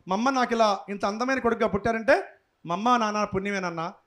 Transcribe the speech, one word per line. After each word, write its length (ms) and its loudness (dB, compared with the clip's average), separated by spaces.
మా 80 -2
అమ్మ 140 2
నాకు 240 0
ఇలా 260 4
ఇంత 160 -6
అందమైన 340 -2
కొడుకుగా 280 0
పుట్టారంటే 560 2
మా 100 -4
అమ్మ 220 2
నాన్న 260 0
పుణ్యమేనన్నా. 720 -4